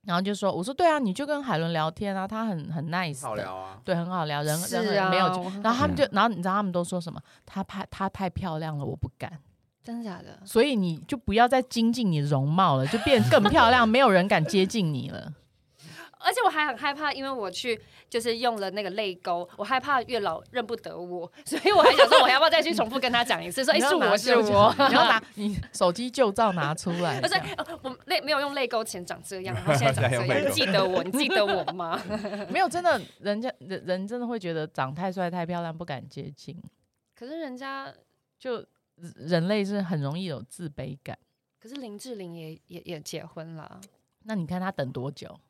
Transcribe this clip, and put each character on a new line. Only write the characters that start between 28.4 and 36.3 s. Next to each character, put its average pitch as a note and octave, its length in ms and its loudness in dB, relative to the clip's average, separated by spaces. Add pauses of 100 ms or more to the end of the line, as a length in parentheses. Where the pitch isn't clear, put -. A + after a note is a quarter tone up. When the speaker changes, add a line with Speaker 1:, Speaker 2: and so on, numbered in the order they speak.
Speaker 3:
泪 C4+ 140 -2
沟 A3+ 160 -2
前 F3+ 200 -10
长 - 200 -10
这 F#3+ 160 -10
样， F#3 120 -6
然 - 120 -6
后 D3+ 100 2
现 C3+ 180 4
在 - 0 -
长 - 160 0
这 B2+ 80 2
样， A#2 120 0
Speaker 2:
<laughs> - 0 -
再 B2+ 100 2
用 - 60 0
泪 - 0 -
沟。 - 40 0
Speaker 3:
你 - 60 -2
记 D#4 120 2
得 F#3+ 200 2
我， F#3 160 0
你 F#3 80 -6
记 C#4 160 0
得 F4+ 180 2
我 F#3+ 280 0
吗？” F3 280 -4 (320)
<laughs> G3+ 160 -8
Speaker 1:
没 C#4 120 0
有， F4+ 80 4
真 F4 160 -4
的， C#4 180 2 (160)
人 G#3 240 -4
家， B3 160 -6
人， F3+ 260 -10
人 F#3 220 -4
真 B3 140 -8
的 B3 40 -6
会 A#3 140 -6
觉 F3 140 -6
得 D#3+ 120 -4
长 C#3 300 -4
太 F#3 160 -4
帅 F3+ 180 -4
太 F3 160 -4
漂 E3+ 180 -6
亮 D#3+ 140 -8
不 E3+ 80 -10
敢 C3 240 -10
接 C#3 280 -12